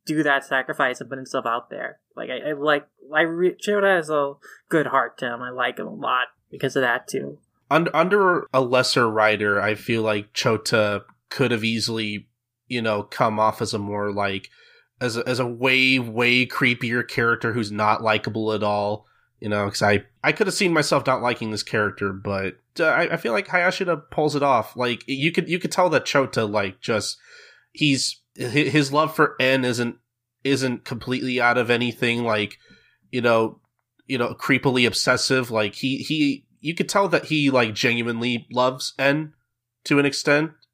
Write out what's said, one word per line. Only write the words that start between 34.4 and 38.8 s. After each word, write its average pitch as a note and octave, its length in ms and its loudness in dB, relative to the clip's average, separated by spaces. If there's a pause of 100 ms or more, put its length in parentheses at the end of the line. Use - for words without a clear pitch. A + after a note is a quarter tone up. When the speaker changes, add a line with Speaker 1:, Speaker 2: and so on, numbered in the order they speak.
Speaker 2:
obsessive. B2+ 640 0
Like, G#2+ 240 0
he, C3+ 240 -4
he, D3 480 -2 (140)
you D#3+ 140 -6
could G3 140 -2
tell G3 200 2
that D#3+ 180 0
he, D3 240 2
like, A#2+ 240 2
genuinely A#2+ 760 -2
loves B2+ 480 -2